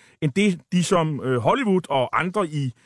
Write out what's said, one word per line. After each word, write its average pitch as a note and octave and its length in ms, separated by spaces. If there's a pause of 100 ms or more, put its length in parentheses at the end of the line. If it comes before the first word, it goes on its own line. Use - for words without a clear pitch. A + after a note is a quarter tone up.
(200)
end D3 120
det, G3 280 (120)
de F3+ 120
som, D#3 400
øh, B2+ 140
Hollywood F#3 500
og B2+ 320
andre F#3 280
i C#3+ 240 (140)